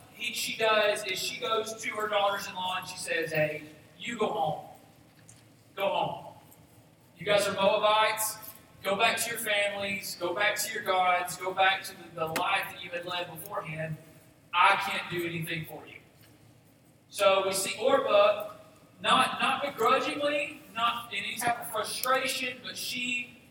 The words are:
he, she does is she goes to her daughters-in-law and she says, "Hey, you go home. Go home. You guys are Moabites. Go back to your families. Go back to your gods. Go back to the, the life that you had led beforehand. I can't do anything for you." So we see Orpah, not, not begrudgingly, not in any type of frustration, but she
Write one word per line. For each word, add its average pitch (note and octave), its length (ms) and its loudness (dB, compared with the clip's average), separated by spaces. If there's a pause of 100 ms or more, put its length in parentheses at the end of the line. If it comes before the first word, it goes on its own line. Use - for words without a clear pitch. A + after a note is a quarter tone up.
(120)
he, - 220 -8
she - 220 -4
does G#3+ 500 2
is F#3+ 120 -4
she - 220 -6
goes A3+ 340 -2
to - 180 -8
her G#3 160 -2
daughters-in-law F#3+ 720 0
and E3 100 -10
she E3 100 -12
says, E3 340 -4
"Hey, D3+ 320 0 (340)
you - 200 -10
go - 100 2
home. - 320 0 (1120)
Go G3 140 0
home. - 460 -2 (840)
You E3+ 80 -8
guys G3+ 220 4
are F#3+ 40 -2
Moabites. G#3 840 4 (460)
Go G3 140 0
back A3+ 200 2
to B3 140 -2
your A3+ 80 -6
families. G3+ 840 -4
Go F3+ 140 -2
back G3+ 220 0
to - 160 -4
your A3 100 -6
gods. F3+ 560 2
Go F#3+ 160 -4
back - 300 4
to F#3+ 80 -10
the, E3 280 -14
the D#3+ 60 0 (120)
life F3+ 320 0
that - 140 -12
you F3 60 -12
had F3 160 -8
led F3 240 -6
beforehand. D#3+ 640 -8 (560)
I A#3+ 240 8
can't - 340 -4
do E3+ 160 -2
anything E3 380 -4
for - 220 -12
you." - 140 -20 (1080)
So G3 380 4
we F#3+ 80 0
see - 260 -2
Orpah, G#3+ 680 4 (500)
not, - 400 2
not B3+ 240 0
begrudgingly, D4 960 0 (140)
not - 400 0
in G3 100 -4
any G3+ 120 -8
type A#3+ 260 0
of - 80 -8
frustration, B3+ 920 0
but - 140 -10
she B3 640 -6 (100)